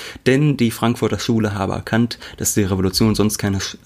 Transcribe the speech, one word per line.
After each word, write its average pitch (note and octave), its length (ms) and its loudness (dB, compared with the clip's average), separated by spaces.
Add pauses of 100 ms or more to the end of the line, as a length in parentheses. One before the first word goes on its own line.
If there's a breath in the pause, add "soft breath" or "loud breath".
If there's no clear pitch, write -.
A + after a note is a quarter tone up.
(260 loud breath)
Denn C#3 320 4
die A#2 140 2
Frankfurter A2+ 480 0
Schule A2 340 0
habe F#2+ 200 -2
erkannt, - 440 -2 (200 loud breath)
dass - 180 -2
die G#2+ 80 4
Revolution F#2+ 500 2
sonst G2+ 240 0
keine G2 220 -2
Sch-, - 260 -8